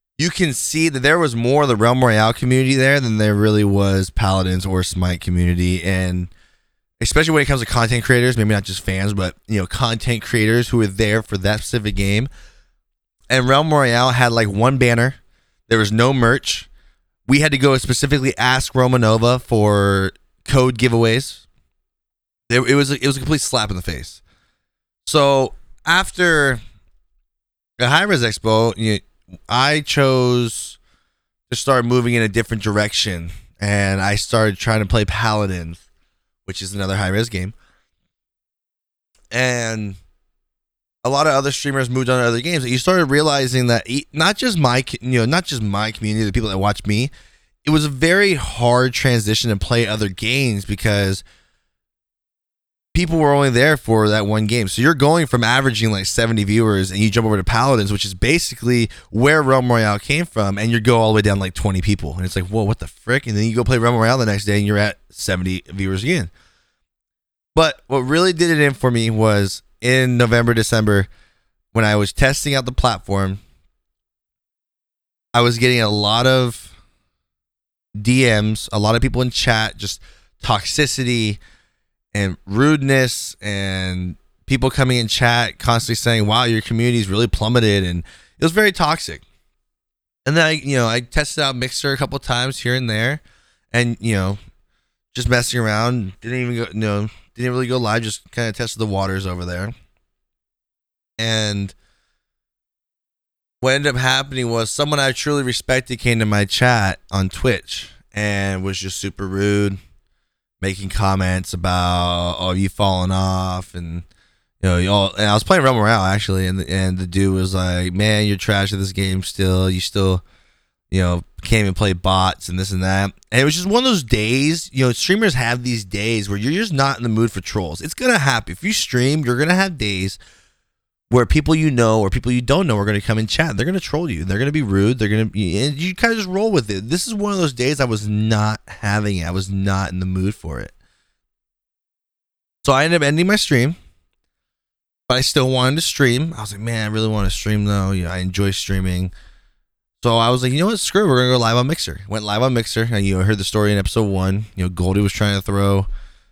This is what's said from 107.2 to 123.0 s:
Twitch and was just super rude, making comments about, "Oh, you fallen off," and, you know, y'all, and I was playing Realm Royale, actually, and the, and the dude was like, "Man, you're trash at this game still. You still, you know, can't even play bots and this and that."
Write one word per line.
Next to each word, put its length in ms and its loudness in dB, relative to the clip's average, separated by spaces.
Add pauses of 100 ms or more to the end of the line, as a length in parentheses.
Twitch 600 -4 (220)
and 520 -4
was 160 -6
just 180 -8
super 300 -8
rude, 500 0 (840)
making 280 -6
comments 640 0
about, 880 -2
"Oh, 120 -2
you 180 0
fallen 420 -2
off," 640 -4
and, 280 -10 (600)
you 60 4
know, 80 2
y'all, 360 2
and 160 0
I 60 4
was 80 2
playing 180 4
Realm 160 4
Royale, 280 2
actually, 420 -2
and 120 -4
the, 100 -6
and 280 -2
the 80 -4
dude 300 0
was 180 -2
like, 400 -2
"Man, 320 2
you're 120 0
trash 360 -2
at 60 -4
this 140 -4
game 280 -2
still. 480 0
You 100 -2
still, 460 0 (640)
you 120 0
know, 220 0 (200)
can't 180 2
even 140 0
play 180 0
bots 560 0
and 100 -4
this 120 -4
and 120 -2
that." 300 -2 (180)